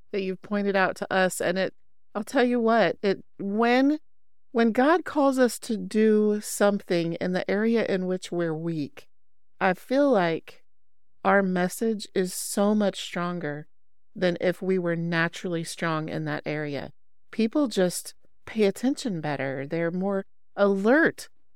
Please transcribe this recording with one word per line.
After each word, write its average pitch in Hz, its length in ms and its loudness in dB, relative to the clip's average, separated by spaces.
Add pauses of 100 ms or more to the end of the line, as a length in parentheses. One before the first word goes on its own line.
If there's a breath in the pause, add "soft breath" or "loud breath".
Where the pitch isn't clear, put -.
(120)
that 196 100 -4
you've 185 200 -6
pointed 202 340 0
out 185 200 2
to - 180 -6
us. 185 280 2
And 180 180 0
it, 190 140 -2 (420)
I'll 214 80 -4
tell 247 220 2
you 247 140 2
what, 226 440 4
it, 196 160 0 (180)
when, 240 600 2 (520)
when 233 200 2
God 294 340 2
calls 277 320 2
us 247 220 2
to 220 180 -6
do 214 640 2
something 196 760 0
in 180 180 -2
the - 180 -2
area 220 340 2
in 185 220 0
which 185 240 -4
we're 170 240 -2
weak, 160 520 -6 (520)
I 185 140 2
feel 277 360 0
like 175 540 0 (640)
our 196 180 4
message 185 720 -2
is 185 200 -2
so 208 400 0
much 202 280 0
stronger 165 640 -6 (480)
than 175 240 0
if - 220 0
we 190 180 0
were 170 160 -2
naturally 170 680 -2
strong 160 440 -4
in 160 180 -6
that 151 200 -6
area. 147 460 -6 (400)
People 233 360 0
just 185 460 -2 (320)
pay 214 180 -2
attention 202 560 -2
better. 139 480 -4
They're 165 240 -2
more 190 320 -2 (320)
alert 202 720 2 (280)